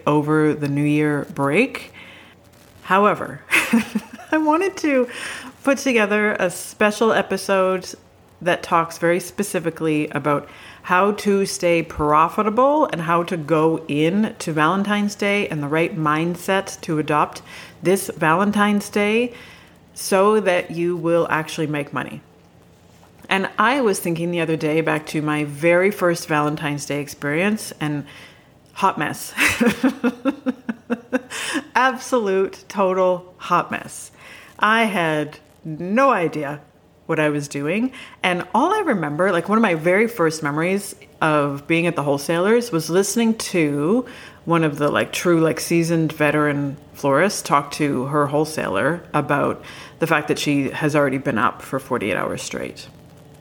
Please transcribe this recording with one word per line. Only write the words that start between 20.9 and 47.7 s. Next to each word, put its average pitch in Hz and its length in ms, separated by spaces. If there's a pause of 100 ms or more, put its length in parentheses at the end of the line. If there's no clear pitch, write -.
will 165 340
actually 156 360
make 143 260
money. 135 280 (1120)
And 190 180 (100)
I 240 220
was 202 180
thinking 170 320
the 175 100
other 160 160
day 156 260
back 151 240
to 156 160
my 151 220
very 170 460
first 175 380
Valentine's 147 560
Day 143 160
experience 160 800
and 147 240 (680)
hot - 240
mess. - 360
<laughs> - 2500
Absolute, 233 960
total 185 680
hot - 320
mess. - 400 (480)
I 220 260
had 160 540 (260)
no 180 460
idea 151 500 (460)
what 160 140
I 151 80
was 147 200
doing. 180 440 (300)
And 175 320
all 302 180
I 440 80
remember, 185 520
like, 170 160
one 208 100
of 233 40
my 196 120
very 180 340
first 160 340
memories 165 520 (260)
of 143 460
being 165 200
at 170 100
the 143 60
wholesalers 175 720
was 160 160
listening 220 480
to 165 680 (380)
one 165 200
of 143 140
the, 147 120
like, - 220
true, 170 280
like, 160 200
seasoned 165 520
veteran 143 640 (180)
florists 151 480
talk 147 300